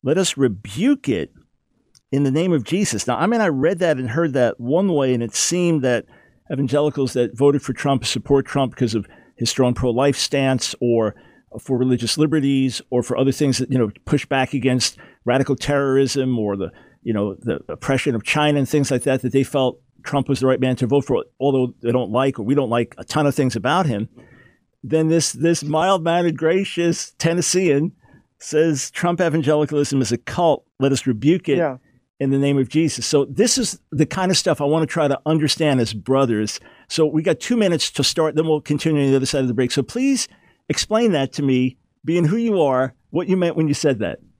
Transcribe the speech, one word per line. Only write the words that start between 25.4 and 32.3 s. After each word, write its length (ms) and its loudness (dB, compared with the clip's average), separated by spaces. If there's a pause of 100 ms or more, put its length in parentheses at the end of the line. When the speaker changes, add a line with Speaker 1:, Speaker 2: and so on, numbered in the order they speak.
Speaker 1:
mild-mannered, 720 0
gracious 840 -2
Tennessean 720 0 (460)
says, 520 0
"Trump 300 -2
evangelicalism 800 0
is 100 -2
a 80 -2
cult. 460 0 (160)
Let 100 2
us 160 -2
rebuke 420 0
it 100 2
Speaker 2:
Yeah. 180 -2 (420)
Speaker 1:
in 120 -2